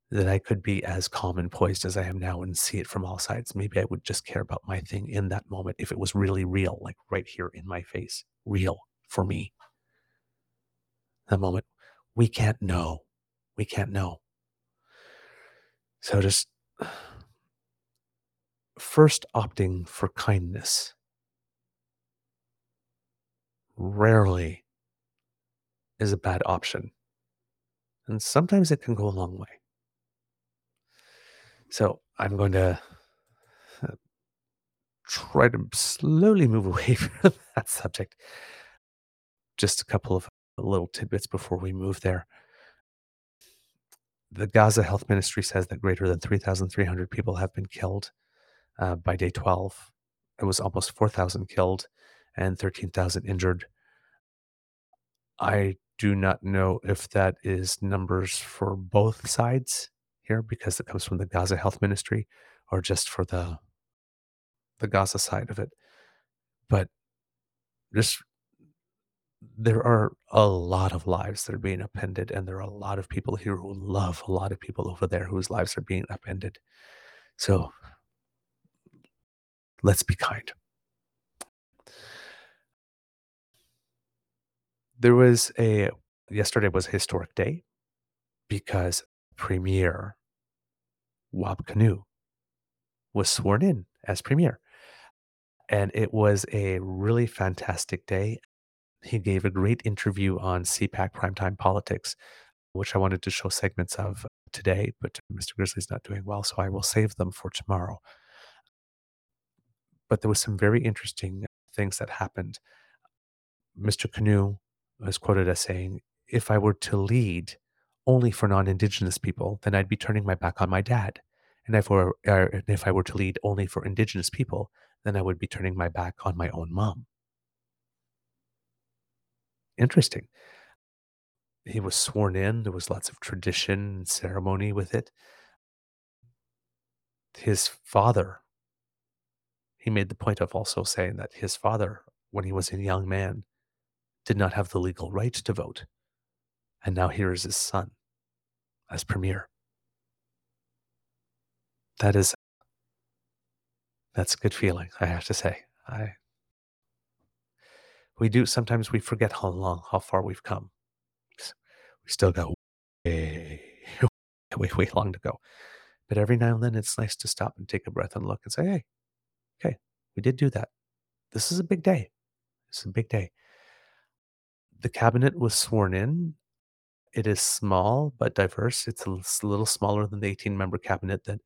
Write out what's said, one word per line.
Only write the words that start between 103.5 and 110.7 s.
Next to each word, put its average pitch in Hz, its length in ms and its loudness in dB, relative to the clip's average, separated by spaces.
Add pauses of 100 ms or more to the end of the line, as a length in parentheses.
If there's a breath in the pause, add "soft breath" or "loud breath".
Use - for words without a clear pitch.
of - 300 -6 (260)
today, 95 480 0
but - 280 -8
Mister 95 280 -10
Grizzly's 98 340 -4
not 98 140 -8
doing 101 200 -8
well, 101 180 -6
so - 160 -6
I 95 100 0
will 95 140 -4
save 107 340 2
them 92 160 -2
for - 180 -12
tomorrow. 90 500 -4 (2000 loud breath)
But 110 120 2
there 107 80 0
was 104 120 2
some 104 180 -2
very 110 260 4